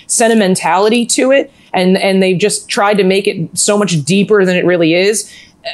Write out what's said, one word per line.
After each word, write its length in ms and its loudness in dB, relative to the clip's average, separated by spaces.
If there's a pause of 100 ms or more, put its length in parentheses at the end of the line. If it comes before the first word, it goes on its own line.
sentimentality 1000 0
to 240 0
it, 200 0 (220)
and, 240 2
and 260 0
they've 140 2
just 320 -4
tried 300 0
to 40 2
make 240 0
it 300 -6
so 200 0
much 280 -2
deeper 400 2
than 100 0
it 100 0
really 280 2
is 360 -2 (440)